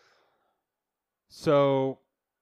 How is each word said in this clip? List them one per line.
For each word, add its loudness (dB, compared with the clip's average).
So, 0